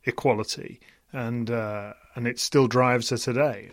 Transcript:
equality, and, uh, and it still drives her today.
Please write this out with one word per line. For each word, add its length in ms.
equality, 760
and, 380
uh, 420
and 120
it 120
still 280
drives 440
her 60
today. 560